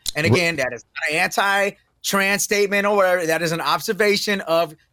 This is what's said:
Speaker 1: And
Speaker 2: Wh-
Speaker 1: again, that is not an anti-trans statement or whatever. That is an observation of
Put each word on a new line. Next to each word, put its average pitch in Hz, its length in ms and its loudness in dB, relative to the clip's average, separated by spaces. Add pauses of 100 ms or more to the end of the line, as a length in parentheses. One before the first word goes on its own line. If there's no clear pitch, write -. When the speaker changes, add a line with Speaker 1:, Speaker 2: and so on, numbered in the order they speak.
(160)
Speaker 1:
And 156 120 -2
Speaker 2:
Wh- - 20 2
Speaker 1:
again, 170 280 2
that 127 160 -2
is 117 120 -14 (100)
not 156 160 -6
an 156 60 -2
anti-trans 196 1300 -2
statement 202 420 2
or 208 100 2
whatever. 180 300 4
That 160 160 0
is 165 100 -2
an 165 100 -4
observation 196 800 0
of 165 340 0 (180)